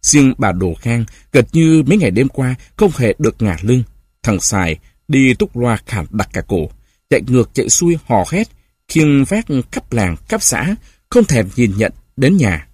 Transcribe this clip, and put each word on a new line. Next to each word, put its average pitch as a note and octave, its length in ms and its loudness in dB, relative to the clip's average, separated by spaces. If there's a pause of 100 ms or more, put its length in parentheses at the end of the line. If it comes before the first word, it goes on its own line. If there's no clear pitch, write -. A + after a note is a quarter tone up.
Riêng C#3 360 4
bà G2+ 140 0
Đồ F2+ 280 -2
Khang, A#2 240 -2 (280)
gần B2+ 200 4
như D#3+ 340 4
mấy F#3 120 2
ngày C#3+ 120 2
đêm A#2 180 0
qua, B2+ 260 -4 (220)
không G#3 200 2
hề A2+ 220 0
được A#2+ 240 -2
ngả F#2+ 200 0
lưng. A#2+ 200 0 (400)
Thằng G2+ 180 -2
Sài F2 380 -2 (300)
đi C3 260 2
túc G3+ 220 -4
loa A#2+ 300 -2
khản F2+ 240 -6
đặc G2 220 -4
cả - 160 -8
cổ, E2 220 -4 (400)
chạy C#3 160 2
ngược B2 280 2
chạy - 140 -4
xuôi E3+ 380 0
hò G#2 240 2
hét, G3+ 180 -2 (400)
khiêng D3 360 2
vác G#3+ 220 -4 (260)
khắp - 200 -10
làng, F#2+ 240 -2 (120)
khắp A3+ 140 -4
xã, B2+ 320 -2 (360)
không A#3+ 140 4
thèm A2+ 320 0
nhìn A2 200 0
nhận G#2 160 -2 (240)
đến D#3+ 200 2
nhà. F#2+ 380 0